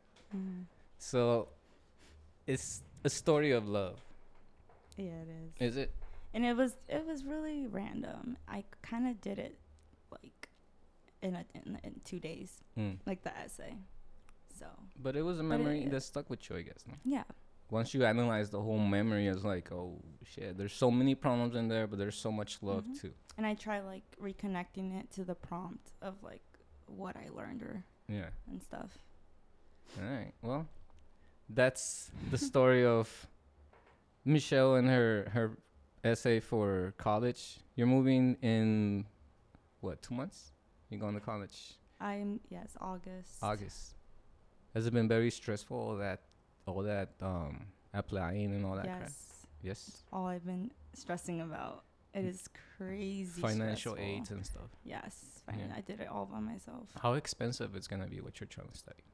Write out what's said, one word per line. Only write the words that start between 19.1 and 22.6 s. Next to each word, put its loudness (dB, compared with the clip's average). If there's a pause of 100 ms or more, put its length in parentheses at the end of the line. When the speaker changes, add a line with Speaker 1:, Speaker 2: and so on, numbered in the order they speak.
Speaker 2:
it's 2
like, -2
"Oh, -6 (240)
shit, -10
there's -2
so 8
many 8
problems 2
in 2
there, 2
but -4
there's 0
so -2
much -4